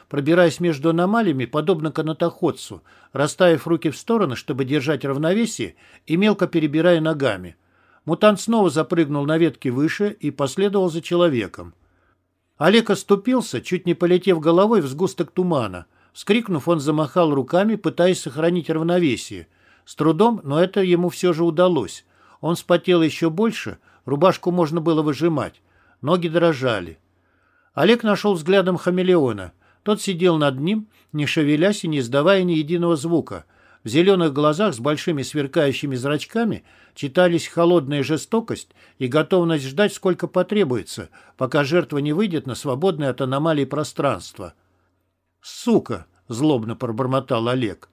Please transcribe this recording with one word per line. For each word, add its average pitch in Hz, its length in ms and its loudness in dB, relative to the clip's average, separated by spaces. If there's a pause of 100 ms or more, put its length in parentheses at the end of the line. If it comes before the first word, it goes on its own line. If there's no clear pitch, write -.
пробираясь 160 520 2
между 165 300 0
аномалиями, 175 560 0
подобно 151 440 -2
канатоходцу, 156 920 -4 (300)
расставив 151 540 2
руки 165 240 0
в 135 60 -6
стороны, 190 400 -2
чтобы 135 280 -6
держать 135 400 -2
равновесие, 151 720 -2 (320)
и 156 100 0
мелко 202 300 2
перебирая 160 540 2
ногами. 135 560 -2 (480)
Мутант 190 360 4
снова 220 300 2
запрыгнул 147 560 0
на 156 100 0
ветке 147 340 0
выше 160 480 -2
и 147 120 -4
последовал 190 600 0
за 156 120 -6
человеком. 123 720 0 (800)
Олег 214 320 4
оступился, 202 720 0
чуть - 240 -6
не 170 100 0
полетев 175 440 2
головой 180 420 4
в 143 60 -2
сгусток 156 460 -4
тумана. 123 540 -2 (260)
Вскрикнув, 202 560 -2
он 170 100 2
замахал 151 560 0
руками, 175 400 0
пытаясь 175 460 0
сохранить 160 500 -2
равновесие. 156 800 -2 (360)
С - 120 -20
трудом, 175 480 2
но 143 180 0
это 190 180 0
ему 175 280 2
все 180 240 0
же 160 100 -2
удалось. 170 640 0 (400)
Он 160 100 -2
вспотел 175 480 2
еще 160 280 0
больше, 165 480 -4 (260)
рубашку 160 460 2
можно 170 300 0
было 156 200 2
выжимать. 147 600 -2 (420)
Ноги 170 260 0
дрожали. 127 680 0 (720)
Олег 226 300 2
нашел 208 320 0
взглядом 180 420 2
хамелеона. 165 760 0 (300)
Тот 208 200 -2
сидел 180 340 2
над 143 240 0
ним, 214 280 -2 (240)
не 151 120 -2
шевелясь 156 600 0
и 170 40 -4
не 151 100 -2
издавая 143 440 2
ни 180 100 0
единого 170 440 0
звука. 135 480 -4 (380)
В 120 60 -10
зеленых 165 440 4
глазах 151 420 0
с 110 40 -10
большими 147 440 -2
сверкающими 139 760 -2
зрачками 147 680 -4 (300)
читались 170 540 0
холодная 165 540 2
жестокость 156 680 -4 (280)
и 131 100 -4
готовность 156 580 2
ждать, 190 260 0
сколько 180 340 -2
потребуется, 156 840 -2 (280)
пока 143 280 0
жертва 151 340 0
не 147 140 -2
выйдет 170 340 -2
на 123 80 -8
свободное 147 560 -2
от 123 120 -6
аномалий 139 420 0
пространство. 131 880 -6 (880)
«Сука!» — - 680 -2 (220)
злобно 117 480 -2
пробормотал 127 720 -2
Олег. 120 440 -4